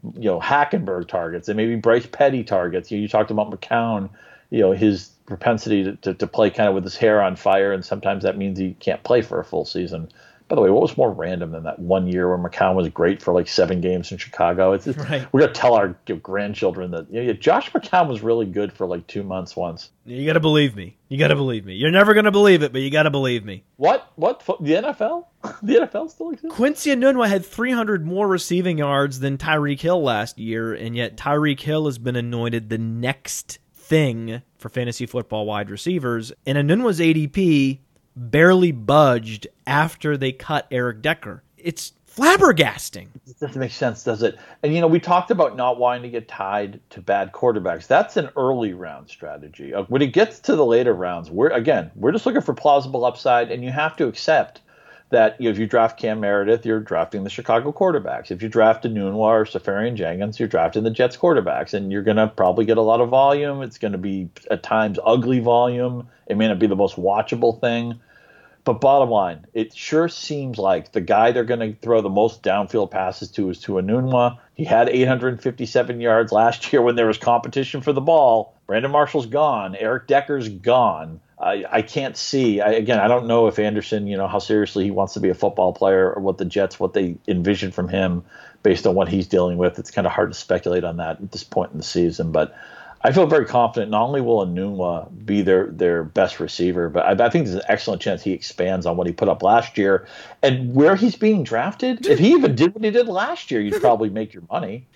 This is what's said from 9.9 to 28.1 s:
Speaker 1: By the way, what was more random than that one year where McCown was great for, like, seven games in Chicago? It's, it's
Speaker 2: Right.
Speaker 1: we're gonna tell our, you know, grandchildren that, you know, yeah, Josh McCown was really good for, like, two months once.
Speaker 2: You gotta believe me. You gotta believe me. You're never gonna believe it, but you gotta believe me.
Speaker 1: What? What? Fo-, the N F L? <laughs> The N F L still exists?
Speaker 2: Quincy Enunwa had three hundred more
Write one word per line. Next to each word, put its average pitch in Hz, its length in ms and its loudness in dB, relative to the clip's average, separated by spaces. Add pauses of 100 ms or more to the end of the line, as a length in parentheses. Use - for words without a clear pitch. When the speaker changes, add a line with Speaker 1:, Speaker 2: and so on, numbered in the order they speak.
Speaker 1:
By 160 80 0
the 120 80 4
way, 95 80 6
what 113 100 6
was - 160 0
more 123 140 2
random 87 400 -6
than 80 140 -12
that - 120 -8
one 90 300 0
year 90 200 0
where 90 220 -2
McCown 95 240 0
was 90 160 0
great 90 320 0
for, 90 140 0
like, 87 120 2
seven 90 340 0
games 90 300 -4
in 90 60 -10
Chicago? 90 560 0
It's, 98 140 -4
it's 135 100 -6
Speaker 2:
Right. 139 340 -6
Speaker 1:
we're 139 100 4
gonna 143 120 4
tell 120 220 4
our, 98 200 2 (120)
you 101 80 -6
know, 80 60 -12
grandchildren 95 680 -4
that, 82 220 -8
you 117 100 -6
know, 123 60 -2
yeah, 113 60 0
Josh 208 380 0
McCown 180 360 0
was 110 160 -6
really 117 240 0
good 98 260 -4
for, 95 140 -6
like, 87 180 -8
two - 160 -8
months 92 340 -10
once. 85 360 -8 (140)
Speaker 2:
You 123 200 -10
gotta 156 140 0
believe 151 360 2
me. 92 220 -16 (100)
You 135 120 -6
gotta 151 160 2
believe 120 320 -4
me. 92 80 -12
You're 143 160 0
never 208 240 6
gonna 208 160 6
believe 196 320 6
it, 127 80 -2
but 131 100 -4
you 139 80 -4
gotta 151 220 2
believe 127 340 -2
me. 95 180 -12 (120)
Speaker 1:
What? 214 400 2
What? 175 260 -2
Fo-, - 180 -4
the 156 160 2
N 214 100 0
F 285 160 -6
L? 330 280 -4 (140)
<laughs> - 180 -14
The 214 140 2
N 339 80 6
F - 100 -4
L 320 160 -6
still 330 220 -10
exists? 311 240 -12
Speaker 2:
Quincy 294 340 0
Enunwa 254 380 2
had 196 180 0
three 247 260 -4
hundred 208 360 -2
more 196 200 -2